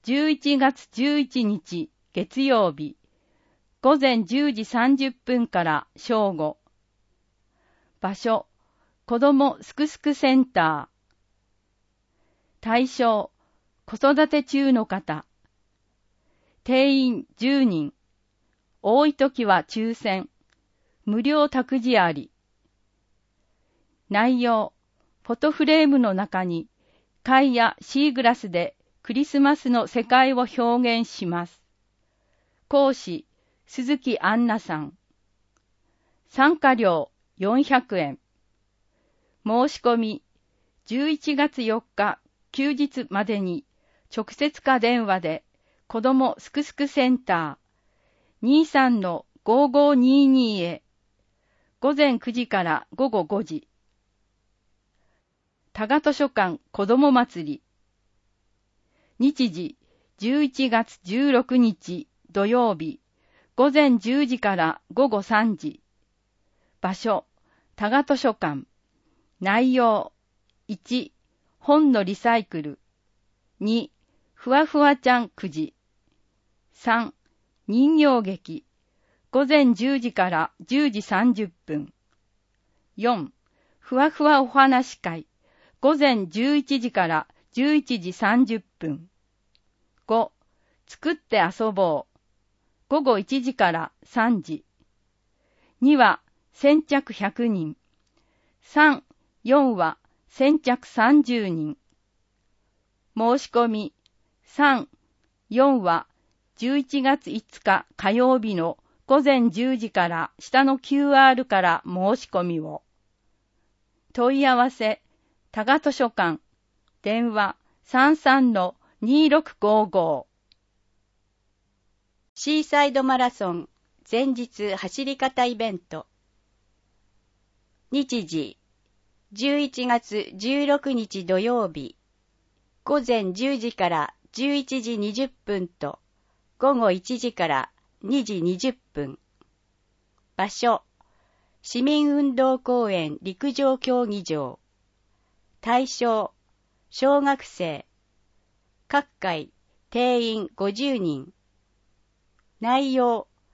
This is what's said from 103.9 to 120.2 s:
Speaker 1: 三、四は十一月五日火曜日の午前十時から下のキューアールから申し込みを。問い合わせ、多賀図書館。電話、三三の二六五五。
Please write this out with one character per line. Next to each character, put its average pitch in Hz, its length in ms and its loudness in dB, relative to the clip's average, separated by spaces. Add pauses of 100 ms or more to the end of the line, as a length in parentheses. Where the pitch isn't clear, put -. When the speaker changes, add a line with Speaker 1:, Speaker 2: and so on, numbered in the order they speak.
Speaker 1:
三、 277 460 0 (640)
四 254 320 2
は 170 240 -2 (500)
十 262 220 -2
一 277 240 -4
月 269 280 0
五 - 300 -12
日 190 260 0 (100)
火 196 140 -2
曜 247 300 2
日 214 140 -4
の 165 240 -4 (280)
午 277 160 4
前 254 260 4
十 247 280 -2
時 220 140 -8
か 175 180 0
ら 165 300 -6
下 269 260 2
の 269 140 0
キ - 180 -4
ュ 285 160 2
ー 269 160 8
ア - 20 8
ー 254 40 4
ル 254 120 -2
か 196 140 0
ら 170 260 0
申 185 60 -10 (240)
し - 140 -14
込 180 120 -2
み 170 180 -4
を。 156 220 -12 (1300)
問 254 260 0
い 285 60 2
合 254 120 4
わ 247 140 2
せ、 220 320 -4 (480)
多 214 140 -6
賀 277 160 2
図 294 120 0
書 247 180 -2
館。 170 300 -4 (600)
電 226 320 -4
話、 208 240 -2 (280)
三 277 320 4
三 262 360 4
の 185 240 -2 (240)
二 285 300 4
六 311 300 0
五 214 260 2
五。 165 400 -2 (2000)